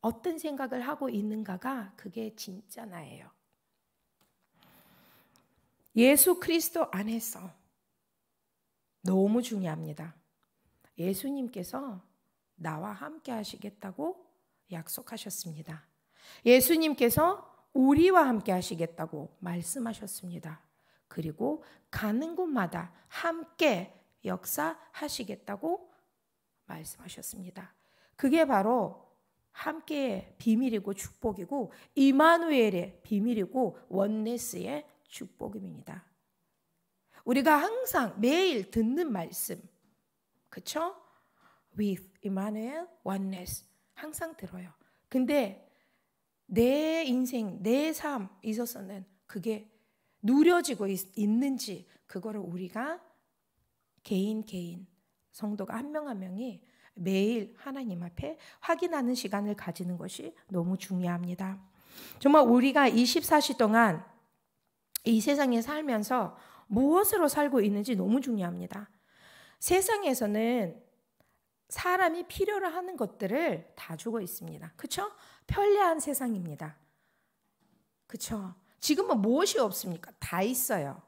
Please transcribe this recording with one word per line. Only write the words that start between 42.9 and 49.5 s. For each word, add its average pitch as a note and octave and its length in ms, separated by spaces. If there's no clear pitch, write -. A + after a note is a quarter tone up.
Oneness, F#3+ 600
항상 D#4 420
들어요. F3+ 360
근데 B3+ 640
내 D4 580
인생, B3 580
내 C#4 320
삶 C#4 360
있어서는 G#3 640
그게 G#3+ 440